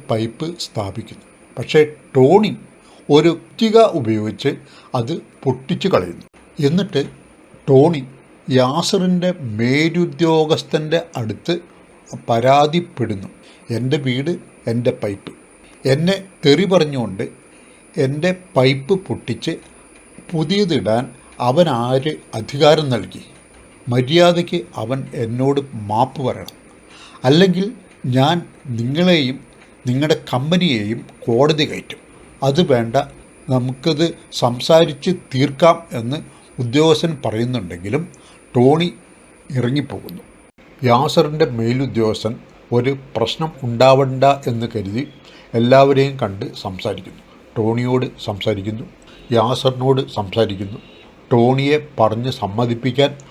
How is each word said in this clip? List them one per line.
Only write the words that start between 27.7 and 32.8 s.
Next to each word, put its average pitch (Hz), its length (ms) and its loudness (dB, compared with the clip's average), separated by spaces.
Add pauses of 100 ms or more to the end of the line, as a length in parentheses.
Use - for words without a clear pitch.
ഞാൻ 139 360 0 (240)
നിങ്ങളെയും 139 760 0 (460)
നിങ്ങളുടെ 147 380 0 (100)
കമ്പനിയെയും 135 720 -2 (200)
കോടതി 143 380 2
കയറ്റും. - 340 -10 (440)
അത് 143 300 2
വേണ്ട, 117 240 0 (520)